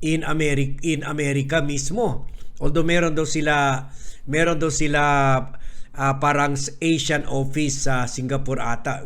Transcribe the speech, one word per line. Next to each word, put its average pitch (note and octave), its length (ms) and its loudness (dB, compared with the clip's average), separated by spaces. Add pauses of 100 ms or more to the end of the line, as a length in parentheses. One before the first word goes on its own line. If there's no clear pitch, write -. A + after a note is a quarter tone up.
in D#3 160 0
Ameri-, C#3+ 640 0
in D#3 160 0
America C#3+ 640 -2
mismo." D3 640 -2 (320)
Although D3+ 240 4
meron E3+ 320 2
daw D#3 80 2
sila, D3 640 0 (400)
meron D#3+ 320 2
daw D#3+ 80 0
sila, D3 320 2 (960)
ah, C3+ 240 0
parang C#3+ 320 2 (240)
Asian D#3 480 0
office C3+ 640 0
sa B2+ 160 2
Singapore C3 560 -2
ata. A#2 440 -2